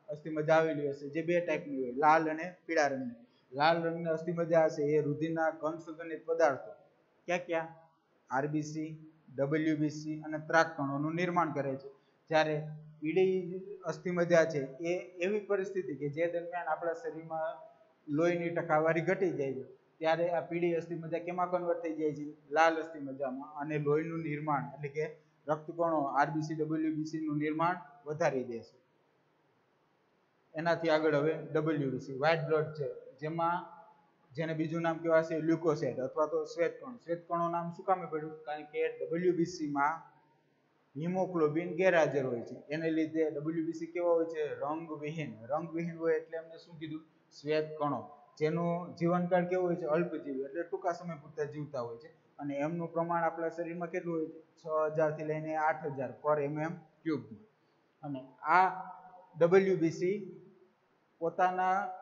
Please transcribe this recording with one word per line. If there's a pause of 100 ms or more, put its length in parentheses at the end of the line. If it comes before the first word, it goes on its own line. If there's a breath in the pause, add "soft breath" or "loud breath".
અસ્થિ
મજ્જા
આવેલી
હશે,
જે
બે
ટાઈપની
હોય,
લાલ
અને (100)
પીળા
રંગની. (280 soft breath)
લાલ
રંગની
અસ્થિ
મજ્જા
હશે
એ
રુધિરના
ઘન
સંઘનિત
પદાર્થો (540)
ક્યાં
ક્યાં? (600)
આરબીસી, (240)
ડબલ્યુબીસી
અને
ત્રાક
કણોનું
નિર્માણ
કરે
છે. (420 soft breath)
જ્યારે (340)
પીળી (240)
અસ્થિ
મજ્જા
છે
એ
એવી
પરિસ્થિતિ
કે
જે
દરમિયાન
આપણા
શરીરમાં (560)
લોહીની
ટકાવારી
ઘટી
જાય
છે, (340)
ત્યારે
આ
પીળી
અસ્થિ
મજ્જા
કેમાં
convert
થઈ
જાય
છે? (180)
લાલ
અસ્થિ
મજ્જામાં.
અને
લોહીનું
નિર્માણ
એટલે
કે (220)
રક્તકણો
આરબીસી,
ડબલ્યુબીસી
નું
નિર્માણ (280)
વધારી
દે
છે. (1800)
એનાથી
આગળ
હવે
ડબલ્યુબીસી,
white
blood
સેલ, (260)
જેમાં, (760)
જેને
બીજું
નામ
કહેવાશે
leukocyte
અથવા
તો
શ્વેતકણ.
શ્વેતકણો
નામ
શું
કામે
પડ્યું?
કારણ
કે
ડબલ્યુબીસી
માં (920)
હિમોગ્લોબિન
ગેરહાજર
હોય
છે, (140)
એને
લીધે
ડબલ્યુબીસી
કેવા
હોય
છે? (120)
રંગવિહીન. (120)
રંગવિહીન
હોય
એટલે
એમને
શું
કીધું? (280)
શ્વેતકણો. (400)
જેનો
જીવનકાળ
કેવો
હોય
છે?
અલ્પજીવી,
એટલે
ટૂંકા
સમય
પૂરતા
જીવતા
હોય
છે. (300)
અને
એમનું
પ્રમાણ
આપણા
શરીરમાં
કેટલું
હોય
છે? (160)
છ (300)
હજાર
થી
લઈને
આઠ (100)
હજાર
per
એમ
એમ (300)
ક્યુબ. (800)
અને (160)
આ (720)
ડબલ્યુબીસી (1040)
પોતાના (140)